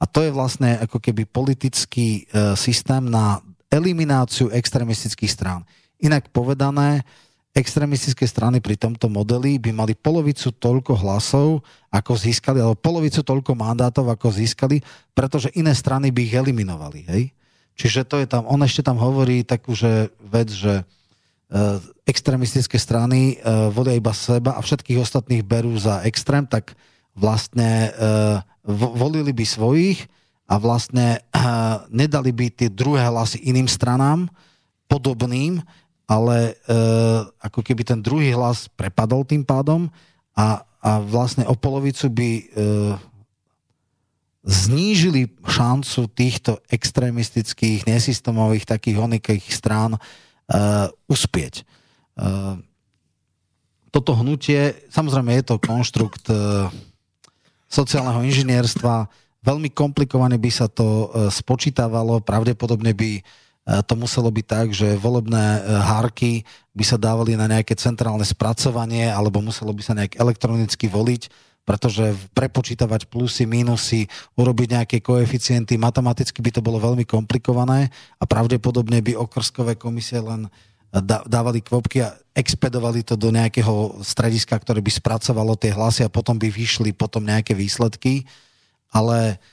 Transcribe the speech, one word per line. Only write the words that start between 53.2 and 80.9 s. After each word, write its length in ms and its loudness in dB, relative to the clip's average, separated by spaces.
toto 240 2
hnutie, 640 0
samozrejme 480 2
je 80 0
to 80 2
konštrukt, 720 -2
e, 60 2
sociálneho 560 0
inžinierstva, 880 0
veľmi 320 -2
komplikované 640 0
by 160 0
sa 160 0
to, 160 0
e, 480 0
spočítavalo, 880 0
pravdepodobne 720 0
by, 240 -2
e, 60 -14
to 80 0
muselo 320 0
byť 160 -2
tak, 240 0
že 240 0
volebné, 480 0
e, 180 2
hárky 640 0
by 80 0
sa 160 0
dávali 320 2
na 160 0
nejaké 240 2
centrálne 480 -2
spracovanie 880 -2
alebo 320 0
muselo 320 -6
by 80 -10
sa 160 -2
nejak 240 -2
elektronicky 640 0
voliť, 480 -2
pretože 480 0
v-, 240 -12
prepočítavať 720 -2
plusy, 400 -2
mínusy, 560 0
urobiť 300 2
nejaké 240 0
koeficienty, 800 0
matematicky 640 0
by 80 0
to 80 -2
bolo 160 0
veľmi 320 0
komplikované 800 0
a 80 -4
pravdepodobne 720 2
by 160 -2
okrskové 560 -4
komisie 480 -6
len 240 -6